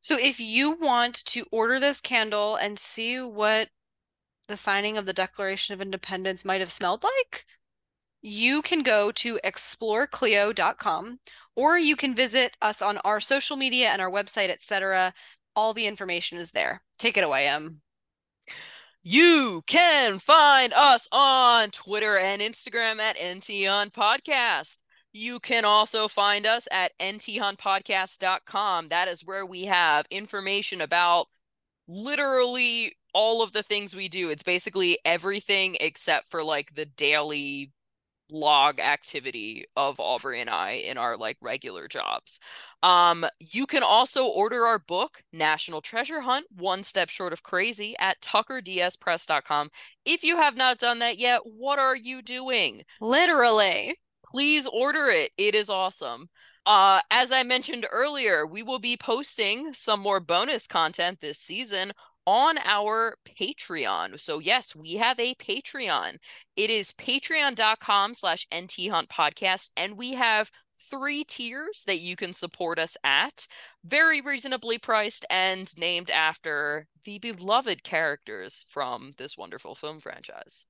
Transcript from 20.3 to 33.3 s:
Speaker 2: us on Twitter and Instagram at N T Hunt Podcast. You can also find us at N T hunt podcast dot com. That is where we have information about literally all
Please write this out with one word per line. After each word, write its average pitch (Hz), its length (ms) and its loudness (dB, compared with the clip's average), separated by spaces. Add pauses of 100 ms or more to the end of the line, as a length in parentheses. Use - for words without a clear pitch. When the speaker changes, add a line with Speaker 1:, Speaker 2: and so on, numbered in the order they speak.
Speaker 2:
us 269 380 8
on 247 600 6
Twitter 208 460 0
and 196 240 0
Instagram 226 580 -2
at 214 200 0
N 180 220 -8
T 202 240 -4
Hunt 202 280 0
Podcast. 226 840 0 (360)
You 233 260 -8
can 233 260 0
also 214 420 4
find 202 380 0
us 233 240 2
at 185 300 0
N 196 180 -4
T 208 200 -8
hunt 202 200 -4
podcast 190 640 -2
dot 185 260 0
com. 185 440 -2
That 175 180 2
is 175 180 -8
where 190 200 -8
we 180 200 -10
have 170 460 4
information 196 680 -4
about 175 460 2 (600)
literally 247 1080 0 (160)
all 226 280 4